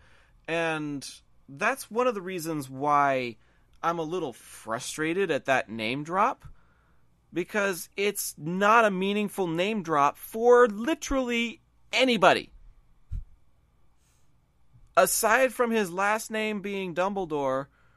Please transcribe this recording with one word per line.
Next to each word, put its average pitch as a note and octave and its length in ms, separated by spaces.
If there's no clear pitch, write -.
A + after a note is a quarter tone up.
And D#3 600
that's G3+ 420
one A#3+ 180
of A#3 80
the G3+ 60
reasons D#3+ 480
why C3+ 680
I'm E3+ 180
a E3 40
little D#3 300
frustrated D#3 1000
at C3+ 140
that C3 240
name A2+ 340
drop, F#3+ 400
because F#3+ 640
it's G3+ 420
not G3+ 480
a G3+ 60
meaningful G3 560
name F#3 340
drop D3 360
for A#3+ 500
literally A#3+ 920
anybody. G3 600
Aside A3 560
from A#3 180
his G#3 200
last G3+ 380
name G#3+ 320
being F#3+ 320
Dumbledore, D3+ 720